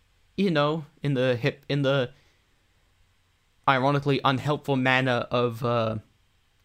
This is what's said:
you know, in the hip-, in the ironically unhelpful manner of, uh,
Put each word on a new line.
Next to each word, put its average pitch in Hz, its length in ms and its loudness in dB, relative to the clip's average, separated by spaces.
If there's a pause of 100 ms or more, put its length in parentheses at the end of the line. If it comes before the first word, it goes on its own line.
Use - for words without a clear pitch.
(380)
you 190 140 2
know, 147 340 0 (160)
in 143 140 -2
the 127 200 2
hip-, 123 320 -4
in 143 140 -2
the 139 300 0 (1600)
ironically 139 560 2
unhelpful 139 520 -2
manner 131 560 2
of, 120 340 -2
uh, 113 320 -2 (680)